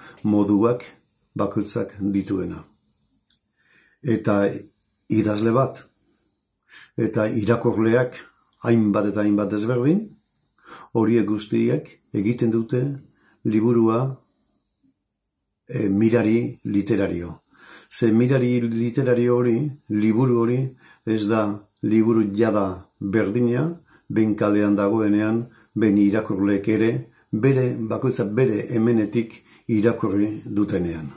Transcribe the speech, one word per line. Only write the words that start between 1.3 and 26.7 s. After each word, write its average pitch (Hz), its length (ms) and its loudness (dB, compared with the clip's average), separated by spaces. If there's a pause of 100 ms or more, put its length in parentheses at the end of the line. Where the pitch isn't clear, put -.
bakoitzak 101 640 -4
dituena. 95 640 -4 (1400)
Eta 104 440 0 (640)
idazle 107 480 0
bat, - 260 -2 (1120)
eta 110 320 0
irakurleak 113 880 0 (520)
hainbat 104 440 2
eta 104 120 -2
hainbat 104 280 0
desberdin, 123 480 0 (920)
horiek 113 340 2
guztiek 113 600 -4 (240)
egiten 113 400 -2
dute 117 300 -2 (640)
liburua, 113 560 2 (1700)
eh, 113 200 -2
mirari 110 760 2
literario. 95 800 -2 (480)
Ze 113 220 0
mirari 123 480 2
literario 120 760 0
hori, 120 220 2 (300)
liburu 113 520 2
hori, 120 200 0 (460)
ez 110 220 -2
da 107 400 -2 (140)
liburu 110 520 2
jada 101 560 0 (100)
berdina, 120 800 -2 (280)
behin 107 260 0
kalean 104 420 2
dagoenean, 107 720 0 (260)
behin 104 240 2
irakurleek 101 720 0
ere, 110 240 2 (380)